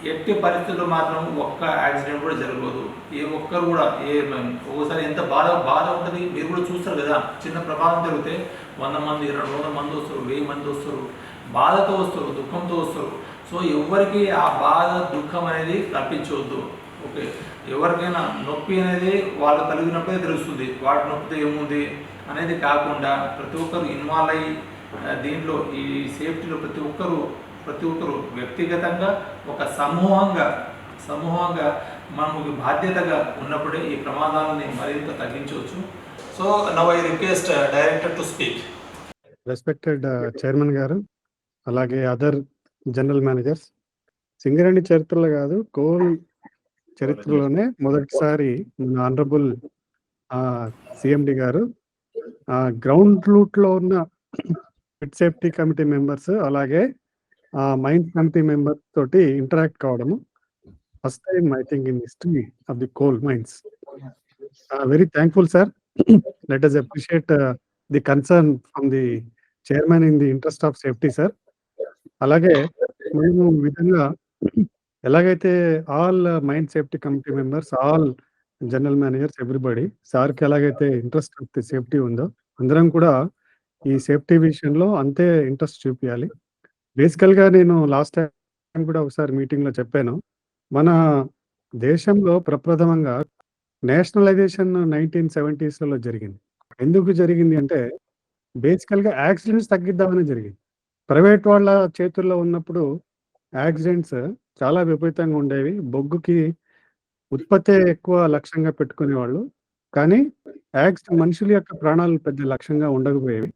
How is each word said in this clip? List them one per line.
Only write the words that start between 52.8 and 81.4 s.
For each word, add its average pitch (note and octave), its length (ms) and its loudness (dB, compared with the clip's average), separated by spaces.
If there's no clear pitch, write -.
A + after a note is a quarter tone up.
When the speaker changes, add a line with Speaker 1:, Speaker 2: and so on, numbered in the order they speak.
Speaker 2:
రూట్లో G3+ 440 6
ఉన్న F#3 220 0
పిట్ C#3 140 -14
సేఫ్టీ E3+ 340 0
కమిటీ D#3+ 340 0
మెంబర్స్, C#3+ 460 0
అలాగే, C#3 420 0
ఆ, C3+ 220 0
మైన్స్ D#3 400 0
కమిటీ D#3+ 280 2
మెంబర్స్ D3 420 0
తోటి D3 280 4
ఇంటరాక్ట్ D#3+ 420 0
కావడము C3 380 -2
first C3 200 -8
time, F3+ 280 0
I C3 140 0
think, C3+ 240 -4
in B2+ 120 -2
history C#3 440 -4
of C3 140 -8
the B2+ 100 -4
coal C#3 300 0
mines. B2 340 -4
Uh, C#3 160 -6
very D#3 200 4
thankful, D#3+ 400 2
sir. F#3 180 4
<clears throat> - 380 6
Let C3+ 160 0
us C#3+ 100 4
appreciate, D3+ 540 -2
uh, C#3 260 2
the C#3 100 0
concern D3 460 4
from C#3 240 -8
the C3 180 0
chairman D#3+ 360 4
in D#3 140 6
the C#3+ 140 4
interest C3+ 320 -4
of D3 140 0
safety, C3 340 -2
sir. D3+ 180 0
అలాగే D#3+ 320 6
మేము F3 360 4
ఈ D#3 100 4
విధంగా E3 440 2
ఎలాగైతే F3+ 480 4
all, F3+ 340 2
uh, E3+ 160 2
mine C#3+ 280 -2
safety D3 300 -4
committee C#3 360 -4
members, C3+ 340 -4
all D3+ 260 4
general C3+ 360 0
managers, C#3 420 -2
everybody, B2+ 520 -4
సార్కి C3+ 400 0
ఎలాగైతే C#3+ 440 2
interest B2 380 -4
of B2 160 -16